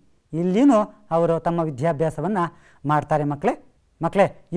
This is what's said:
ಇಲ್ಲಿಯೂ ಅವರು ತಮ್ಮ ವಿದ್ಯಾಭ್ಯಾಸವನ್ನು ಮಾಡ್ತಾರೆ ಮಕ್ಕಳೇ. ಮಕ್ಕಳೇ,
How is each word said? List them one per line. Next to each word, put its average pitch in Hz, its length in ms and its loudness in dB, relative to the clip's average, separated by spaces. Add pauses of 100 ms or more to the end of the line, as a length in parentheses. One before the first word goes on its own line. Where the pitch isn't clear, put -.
(340)
ಇಲ್ಲಿಯೂ 208 460 4 (360)
ಅವರು 165 180 2 (140)
ತಮ್ಮ 170 120 -2 (100)
ವಿದ್ಯಾಭ್ಯಾಸವನ್ನು 160 760 -2 (400)
ಮಾಡ್ತಾರೆ 147 480 0
ಮಕ್ಕಳೇ. 165 220 -2 (480)
ಮಕ್ಕಳೇ, 170 240 2 (320)